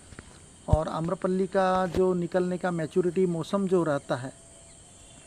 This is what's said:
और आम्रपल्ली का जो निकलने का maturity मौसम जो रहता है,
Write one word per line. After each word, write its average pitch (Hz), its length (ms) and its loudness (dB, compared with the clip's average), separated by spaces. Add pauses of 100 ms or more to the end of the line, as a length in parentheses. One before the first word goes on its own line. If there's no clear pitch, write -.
(680)
और 156 180 4
आम्रपल्ली 185 600 -2
का 185 400 2
जो 185 260 2
निकलने 180 440 0
का 180 140 -2
maturity 175 540 0
मौसम 175 420 0
जो 175 160 4
रहता 147 320 0
है, 127 180 -8 (920)